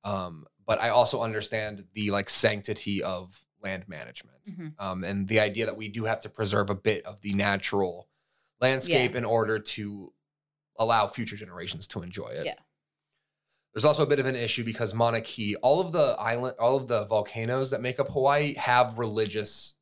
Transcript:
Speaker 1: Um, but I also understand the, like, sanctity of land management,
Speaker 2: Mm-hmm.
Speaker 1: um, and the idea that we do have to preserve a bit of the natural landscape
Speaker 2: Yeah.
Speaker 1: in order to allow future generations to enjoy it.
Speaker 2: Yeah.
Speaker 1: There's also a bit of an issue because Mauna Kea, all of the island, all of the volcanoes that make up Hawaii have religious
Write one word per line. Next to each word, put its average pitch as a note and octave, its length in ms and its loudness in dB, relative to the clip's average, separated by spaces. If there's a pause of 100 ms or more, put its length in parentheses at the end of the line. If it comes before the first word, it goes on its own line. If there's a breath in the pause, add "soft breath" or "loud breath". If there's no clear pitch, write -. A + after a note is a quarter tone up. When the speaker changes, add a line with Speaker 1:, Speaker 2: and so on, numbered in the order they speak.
Speaker 1:
Um, F2+ 420 -6 (200)
but A2 160 2
I A#2 80 2
also A#2+ 320 4
understand G#2+ 720 -4
the, G#2 180 0
like, G2 180 0
sanctity G#2 720 2
of F#2 420 -6 (160)
land F#2+ 260 -6
management, D2+ 500 -16 (100)
Speaker 2:
Mm-hmm. E3+ 200 -10 (100)
Speaker 1:
um, F#2 260 -4
and G3 240 -2
the G#2+ 120 6
idea G#2+ 260 4
that G#2+ 120 -4
we G#2+ 120 -10
do G#2+ 140 -6
have A2 180 -2
to G#2+ 80 -14
preserve G#2 400 0
a G2+ 60 0
bit F#2+ 300 0
of G2+ 160 -14
the G2+ 120 -4
natural G2 760 0 (540)
landscape C3 520 2
Speaker 2:
Yeah. B2 40 -4
Speaker 1:
in A#2 80 -2
order A2 320 2
to G#2 560 -8 (640)
allow A2+ 300 4
future G#2+ 300 -8
generations F2 500 -8
to - 140 -8
enjoy F2 280 -10
it. C#2 160 -6
Speaker 2:
Yeah. - 100 -6 (1160)
Speaker 1:
There's G#2+ 120 -2
also D3+ 180 6
a - 20 6
bit C#3 140 2
of B2+ 80 -2
an C3 80 -2
issue A#2+ 280 -2
because A2+ 300 -4
Mauna A2+ 280 2
Kea, G#2 360 -4
all C#3+ 240 4
of F3 120 -2
the D3 260 4
island, A#2+ 400 -2
all B2 180 4
of B2+ 100 -2
the A#2 180 0
volcanoes A2+ 680 -2
that B2+ 100 -2
make B2 180 -4
up C3+ 100 0
Hawaii C#3+ 460 2
have B2 440 4
religious G#2+ 840 -2